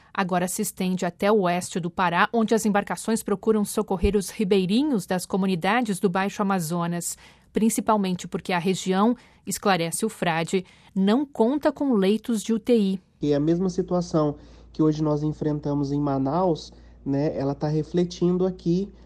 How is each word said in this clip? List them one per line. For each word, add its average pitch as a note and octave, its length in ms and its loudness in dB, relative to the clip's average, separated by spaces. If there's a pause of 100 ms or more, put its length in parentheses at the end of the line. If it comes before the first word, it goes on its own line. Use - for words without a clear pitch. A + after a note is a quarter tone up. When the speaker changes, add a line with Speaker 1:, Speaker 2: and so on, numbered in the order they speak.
(120)
Speaker 1:
agora F#3 360 0
se G#3 160 -4
estende F#3 420 -2
até G3 260 0
o A3 100 4
oeste F3+ 380 -2
do E3+ 120 -4
Pará, F3+ 420 2
onde A3+ 220 2
as A3 100 0
embarcações G3+ 560 0
procuram G#3 420 0
socorrer G3+ 520 0
os G3 160 -2
ribeirinhos G#3 760 0
das F3+ 220 -4
comunidades F#3+ 720 -2
do G3+ 100 0
Baixo G3 320 -4
Amazonas, F3 720 -4 (380)
principalmente G3+ 720 0
porque F#3+ 260 -6
a F3+ 40 0
região, F#3+ 580 2 (300)
esclarece F3+ 600 -2
o A3 40 -2
frade, F3 560 -2 (280)
não G#3 320 2
conta C#4 460 0
com C#4+ 220 0
leitos G#3 500 2
de A3 100 -2
U A3+ 60 0
T A#3+ 160 2
I. F#3+ 240 2 (220)
Speaker 2:
E D3 120 2
a C#3+ 60 2
mesma E3+ 300 2
situação F3 680 0 (360)
que - 100 -4
hoje D#3 200 2
nós D3+ 220 0
enfrentamos D3 680 -2
em C#3+ 80 -2
Manaus, D3 720 0 (340)
né, C#3 320 -2
ela C#3 180 -2
tá D3+ 120 -4
refletindo F3 800 0
aqui F3+ 460 -2 (140)